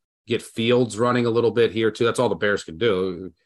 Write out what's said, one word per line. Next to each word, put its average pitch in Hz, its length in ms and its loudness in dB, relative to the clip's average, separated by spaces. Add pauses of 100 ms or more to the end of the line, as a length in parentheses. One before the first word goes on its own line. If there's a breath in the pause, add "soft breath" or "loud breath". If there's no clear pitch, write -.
(260)
Get 110 160 -4
Fields 117 560 0
running 120 280 2
a 117 40 2
little 117 200 2
bit 113 220 2
here, 110 180 0
too. 117 140 -2
That's 113 140 0
all 123 100 2
the 98 80 -2
Bears 101 280 -2
can 80 140 -16
do. 92 540 -2 (140)